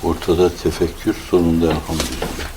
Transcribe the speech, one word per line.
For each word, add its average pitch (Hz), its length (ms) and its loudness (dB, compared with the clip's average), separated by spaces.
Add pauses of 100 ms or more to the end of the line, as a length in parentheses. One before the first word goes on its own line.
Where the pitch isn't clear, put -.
Ortada 85 520 2
tefekkür, - 600 -2 (160)
sonunda 82 340 4
elhamdülillah. - 920 -4